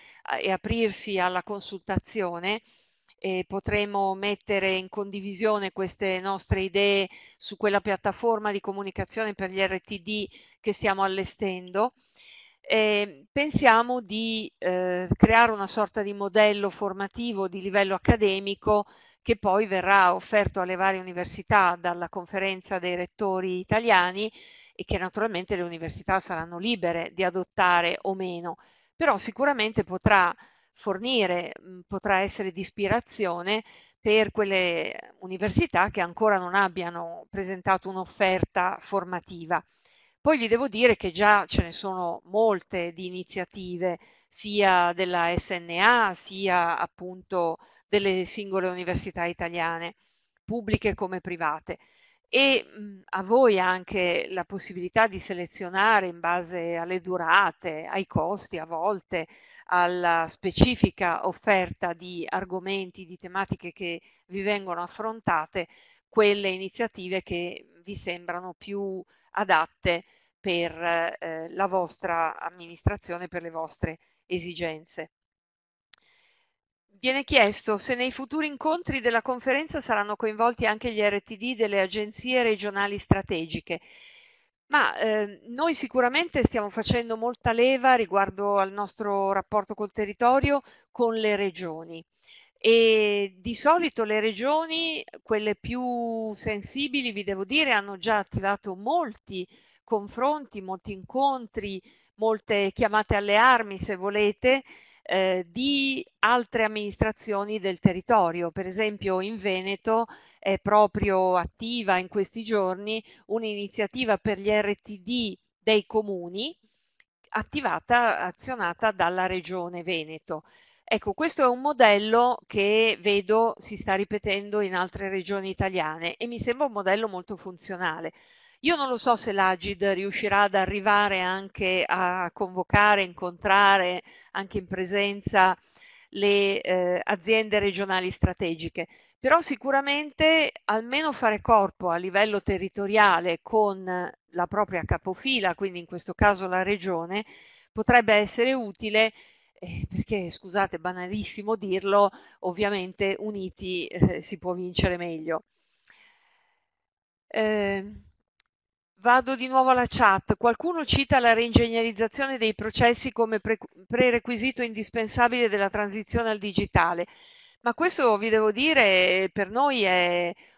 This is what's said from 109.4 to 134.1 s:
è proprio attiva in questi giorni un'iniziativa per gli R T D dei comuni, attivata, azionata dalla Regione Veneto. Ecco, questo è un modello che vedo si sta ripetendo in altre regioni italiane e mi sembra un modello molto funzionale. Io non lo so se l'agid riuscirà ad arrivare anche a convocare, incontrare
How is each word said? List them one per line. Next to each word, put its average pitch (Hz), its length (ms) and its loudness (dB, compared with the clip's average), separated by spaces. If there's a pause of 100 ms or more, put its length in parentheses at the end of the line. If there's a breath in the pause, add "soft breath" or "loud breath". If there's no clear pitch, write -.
è 196 220 0
proprio 202 800 4
attiva 208 600 -2
in 185 120 -4
questi 214 340 -4
giorni 208 600 -2 (240 soft breath)
un'iniziativa 214 920 -2
per 208 200 -4
gli 196 140 -2
R 208 300 0
T 208 180 -16
D 220 360 -4 (220)
dei 214 280 2
comuni, 202 720 -4 (720)
attivata, 233 920 0
azionata 214 720 -4
dalla 185 340 0
Regione 180 560 -6
Veneto. 160 640 -6 (400 soft breath)
Ecco, 214 300 -4
questo 320 300 0
è 254 40 6
un 247 140 0
modello 233 840 4
che 214 540 2
vedo 208 580 2
si 208 180 -10
sta - 180 -2
ripetendo 202 640 -4
in 190 160 -2
altre 185 340 -4
regioni 190 400 -4
italiane 170 640 -4
e 233 100 -6
mi 240 140 -8
sembra 254 260 -2
un 254 60 -4
modello 202 360 0
molto 190 280 -10
funzionale. 175 760 -6 (500 soft breath)
Io 320 140 2
non 277 140 -2
lo 247 80 -2
so 240 180 2
se 220 160 -6
l'agid 190 520 0
riuscirà 196 580 0
ad 196 140 2
arrivare 196 640 2
anche 185 640 -2
a 180 460 0
convocare, 202 680 4
incontrare 185 960 4 (300 loud breath)